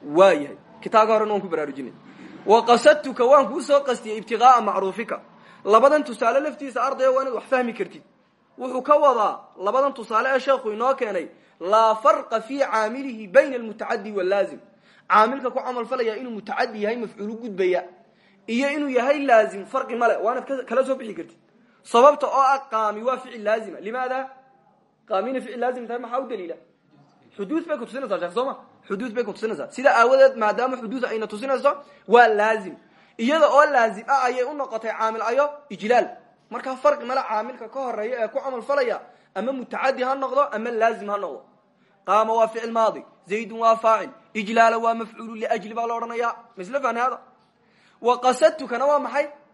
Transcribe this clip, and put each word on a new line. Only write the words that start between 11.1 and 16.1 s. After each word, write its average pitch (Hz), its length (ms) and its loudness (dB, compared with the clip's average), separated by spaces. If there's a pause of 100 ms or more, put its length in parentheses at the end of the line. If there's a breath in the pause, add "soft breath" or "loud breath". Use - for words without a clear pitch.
laa 220 340 4
farqa 269 460 0
fii 269 180 -10
caamilihi 220 720 -4
bayna 269 280 2
almutacaddi 220 560 -8
wallaazim. 190 480 -2 (480 soft breath)
Caamilka 240 420 2
ku 247 100 -6
camal 240 260 -8
falaya 233 300 -4